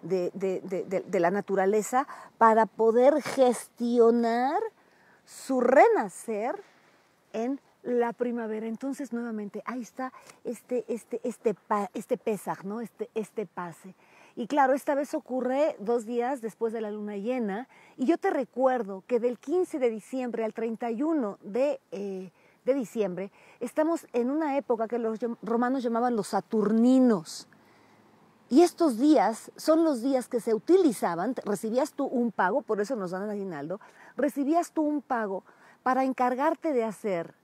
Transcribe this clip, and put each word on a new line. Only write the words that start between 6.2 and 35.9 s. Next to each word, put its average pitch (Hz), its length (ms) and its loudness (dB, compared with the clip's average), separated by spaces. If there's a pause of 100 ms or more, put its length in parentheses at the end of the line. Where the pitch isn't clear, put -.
en 247 300 -6 (220)
la 240 280 0
primavera. 226 560 -4
Entonces, 262 460 -6
nuevamente, 214 520 -8
ahí 247 160 -8
está 262 300 -10 (320)
este, 247 460 -6
este, 240 340 -8
este 226 300 -2
pa-, 202 400 -4
este 233 240 -4
Pesaj, 190 480 -6
¿no? 208 160 -8
Este, 208 340 -12
este 220 300 -6
pase. 180 500 -14 (400)
Y 220 120 -8
claro, 277 260 4
esta 294 220 0
vez 277 180 -2
ocurre 254 680 -2
dos 226 260 -2
días 240 360 -4
después 220 300 -6
de 226 100 -6
la 214 100 -6
luna 208 260 -8
llena. 226 500 -4 (300)
Y 262 80 -2
yo 339 120 2
te 381 120 0
recuerdo 247 760 -2
que 247 120 0
del 240 180 -2
quince 320 420 -2
de 247 100 2
diciembre 233 560 -6
al 220 80 -6
treinta 226 380 -6
y 233 120 -4
uno 294 380 -2
de, 254 400 -2 (100)
eh, 190 400 -10 (320)
de 247 100 0
diciembre, 196 580 -4 (280)
estamos 311 540 -2
en 240 160 0
una 294 280 -2
época 226 300 -2
que 233 100 -4
los 226 220 -4
llam-, 233 220 -6
romanos 240 420 0
llamaban 240 320 0
los 202 120 -2
saturninos. 226 1200 2 (1000)
Y 269 120 6
estos 330 360 2
días 226 600 2
son 320 260 4
los 285 180 0
días 262 260 0
que 240 120 -2
se 226 140 0
utilizaban, 226 840 2
te, - 60 -10
recibías 226 520 -2
tú 285 120 -4
un 240 260 -2
pago, 208 300 0
por 208 200 -2
eso 208 140 -2
nos 185 160 -6
dan 185 120 -6
el 214 60 -6
aguinaldo, 185 500 -8 (360)
recibías 285 560 0
tú 320 100 -2
un 294 220 -2
pago 214 400 -6 (400)
para 262 200 2